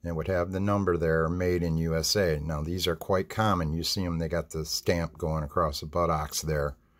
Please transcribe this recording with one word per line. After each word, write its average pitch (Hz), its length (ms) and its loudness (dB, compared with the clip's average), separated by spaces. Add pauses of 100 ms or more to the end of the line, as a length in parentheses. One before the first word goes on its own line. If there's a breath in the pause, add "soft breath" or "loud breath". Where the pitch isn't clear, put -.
and 85 60 -4
it 85 40 -2
would 80 140 -4
have 92 240 0
the 95 80 -2
number 98 380 2
there, 80 320 4
made 90 340 2
in 80 140 2
U 80 180 0
S 80 200 0
A. 85 240 2
Now, 76 220 -2
these 87 260 -2
are 82 80 0
quite 95 340 -2
common. 90 440 2
You 82 100 -2
see 92 220 -2
'em, 82 140 -2
they 82 80 0
got 82 240 -4
the 80 140 -6
stamp 85 520 -2
going 78 260 -2
across 78 360 0
the 82 60 -10
buttocks 80 560 0
there, 73 340 0 (240 soft breath)